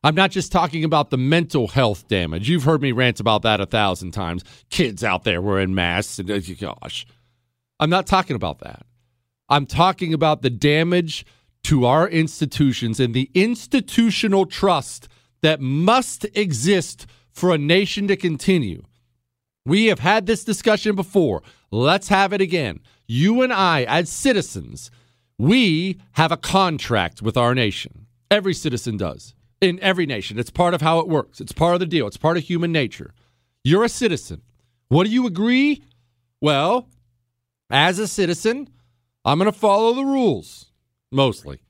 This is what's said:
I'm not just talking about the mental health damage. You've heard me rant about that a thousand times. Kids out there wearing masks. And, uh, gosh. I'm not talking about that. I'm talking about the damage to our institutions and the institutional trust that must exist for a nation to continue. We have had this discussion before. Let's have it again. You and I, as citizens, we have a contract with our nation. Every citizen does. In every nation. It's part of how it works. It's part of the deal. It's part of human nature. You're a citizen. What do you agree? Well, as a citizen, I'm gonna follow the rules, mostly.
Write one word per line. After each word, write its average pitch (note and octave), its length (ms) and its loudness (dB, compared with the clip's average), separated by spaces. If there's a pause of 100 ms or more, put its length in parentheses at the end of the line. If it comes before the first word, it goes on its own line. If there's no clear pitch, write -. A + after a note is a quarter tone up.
I'm D3+ 120 4
not F#3+ 160 2
just F#3 220 -6
talking E3 320 0
about D#3 240 0
the C3+ 80 -4
mental C#3+ 520 0
health A2+ 400 0
damage. F2+ 420 -2
You've D#3+ 140 0
heard D3+ 180 2
me C3+ 100 -2
rant B2 280 0
about G#2+ 220 2
that G#2+ 180 0
a F#2+ 60 -2
thousand F#2+ 440 -2
times. F2 340 -8 (240)
Kids A#2 340 -4
out F#2+ 220 -2
there F2+ 160 0
wearing F#2+ 340 -2
masks. F2+ 440 -2
And, F#2+ 120 -8
uh, G2+ 100 -2 (200)
gosh. - 460 -12 (720)
I'm D3+ 80 2
not F#3+ 180 0
talking F#3 300 0
about F2 220 -6
that. - 260 -18 (640)
I'm C#3+ 160 2
talking F3 480 0
about D3+ 300 0
the C3+ 80 0
damage D#3+ 760 0 (400)
to B2+ 220 2
our D#3 200 4
institutions C#3 960 -2
and A#2+ 140 0
the C3 180 -2
institutional G#3+ 1120 0
trust - 640 -2 (320)
that D#3 200 2
must F3+ 680 0 (100)
exist F3+ 720 -2 (240)
for F3+ 240 2
a D#3 40 0
nation F#3+ 500 0
to F#3+ 80 2
continue. D#3+ 680 -2 (840)
We G3+ 220 2
have G3+ 140 2
had G3 260 2
this A3 180 -2
discussion G#3+ 500 0
before. E3+ 480 0 (280)
Let's C#3+ 380 0
have G3 260 2
it G3 80 0
again. D#3 380 -2 (260)
You F#3 340 2
and B3+ 120 0
I, F3 320 2
as D3+ 260 0
citizens, G2+ 800 -4 (480)
we F3+ 600 2 (140)
have D#3+ 180 2
a E3 60 0
contract C#3 880 -2
with A2 160 -2
our A#2+ 160 2
nation. - 520 -4 (240)
Every G3 220 2
citizen A#2+ 460 -6
does. E2 360 -8 (260)
In F#3 200 0
every F#3 240 0
nation. G#2+ 340 -6
It's A#2+ 120 -6
part F3 240 0
of D3+ 80 -4
how D#3+ 160 2
it E3 100 -2
works. D#3 320 -4
It's - 120 -14
part E3+ 200 2
of F3+ 80 0
the F3+ 60 -4
deal. D3+ 200 -2
It's - 120 -12
part E3 180 0
of E3 80 -4
human E3+ 280 -4
nature. C#3 420 -4 (480)
You're F#3 220 4
a A#3 40 0
citizen. E3+ 540 -4 (460)
What D#3+ 160 4
do G#3+ 60 0
you B3 160 0
agree? B3 560 0 (600)
Well, D#3+ 460 0 (840)
as E3 280 4
a G#3+ 80 -4
citizen, G3+ 640 -2 (560)
I'm C#3+ 140 2
gonna G3+ 140 2
follow A3 420 2
the C#4 100 -2
rules, A#3 640 -2 (400)
mostly. A#2 600 -2